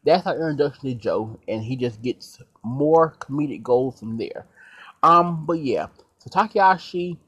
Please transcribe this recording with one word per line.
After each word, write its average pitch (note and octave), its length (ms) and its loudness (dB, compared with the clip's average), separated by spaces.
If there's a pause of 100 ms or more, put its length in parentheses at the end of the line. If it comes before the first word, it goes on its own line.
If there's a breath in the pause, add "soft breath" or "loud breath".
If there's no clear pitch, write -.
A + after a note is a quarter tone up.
That's E3+ 220 2
our E3 80 -2
introduction C#3+ 540 -4
to B2 60 -4
Joe, G#2+ 520 -4
and A2 160 -6
he B2+ 120 -6
just A#2+ 260 -6
gets - 400 -10 (220)
more D3+ 560 2
comedic C#3 440 -6
gold B2 340 0
from A2+ 200 -10
there. - 280 -8 (560 loud breath)
Um, E3+ 440 4
but E3 140 -2
yeah, G#2 280 -2 (300)
so - 120 -20
Takahashi F#3 1000 0